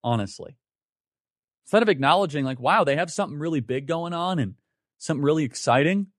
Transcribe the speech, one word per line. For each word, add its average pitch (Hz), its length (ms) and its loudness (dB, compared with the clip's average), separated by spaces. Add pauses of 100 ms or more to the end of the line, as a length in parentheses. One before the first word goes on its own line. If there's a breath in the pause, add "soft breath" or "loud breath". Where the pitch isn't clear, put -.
honestly. 101 540 -4 (1080)
Instead 214 160 4
of 214 80 2
acknowledging, 147 560 2
like, 131 120 -4
wow, 170 260 2
they 139 120 2
have 170 140 -2
something 156 280 -4
really 156 220 -2
big 127 260 -6
going 170 280 -4
on 175 240 -2
and 101 160 -4 (420)
something 151 260 -4
really 151 220 2
exciting 147 640 2 (120)